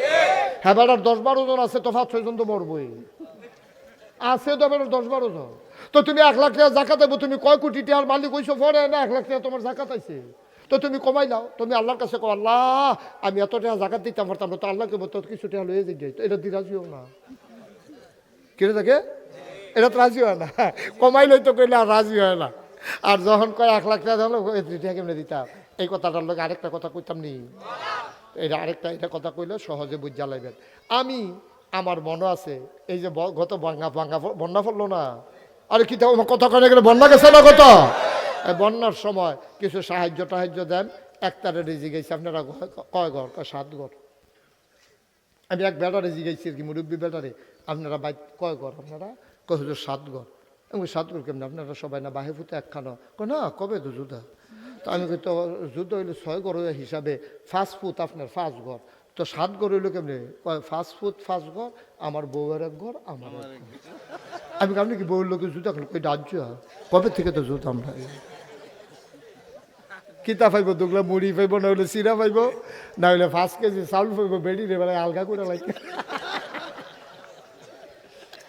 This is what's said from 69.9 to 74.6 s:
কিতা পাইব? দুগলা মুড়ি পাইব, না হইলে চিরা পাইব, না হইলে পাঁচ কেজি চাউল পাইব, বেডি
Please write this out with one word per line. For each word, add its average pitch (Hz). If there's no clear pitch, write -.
কিতা 220
পাইব? 190
দুগলা 180
মুড়ি 190
পাইব, 196
না 196
হইলে 190
চিরা 214
পাইব, 220
না 175
হইলে 180
পাঁচ 175
কেজি 196
চাউল 190
পাইব, 196
বেডি 190